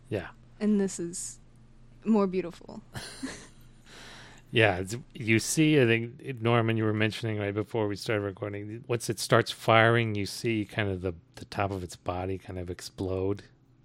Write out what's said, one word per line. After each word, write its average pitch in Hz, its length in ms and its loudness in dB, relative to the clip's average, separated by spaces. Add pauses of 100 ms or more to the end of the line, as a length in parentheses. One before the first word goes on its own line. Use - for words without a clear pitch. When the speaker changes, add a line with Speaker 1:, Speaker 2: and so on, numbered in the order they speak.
Speaker 1:
Yeah. 107 200 -4 (340)
Speaker 2:
And 214 180 4
this 196 180 -2
is 170 420 -8 (680)
more 208 200 4
beautiful. 180 560 -6 (120)
<laughs> - 280 -14 (1300)
Speaker 1:
Yeah, 107 280 6
it's, 98 180 -6 (200)
you 110 240 2
see, 156 420 4
I 123 60 8
think, 117 520 0
Norman, 113 380 2
you 110 60 0
were 107 100 2
mentioning 107 460 -2
right 101 160 -2
before 107 320 -2
we 104 80 -2
started 104 260 -2
recording, 104 680 -8
once 120 220 -2
it 113 100 -2
starts - 320 2
firing, 113 600 4
you 101 140 -2
see 113 360 -2
kind 101 260 -4
of 92 120 -4
the, 90 140 -2 (220)
the - 80 -14
top 98 260 -2
of 95 120 -4
its - 120 -12
body 92 420 -6
kind 92 220 -12
of 87 100 -10
explode, 95 720 -4 (420)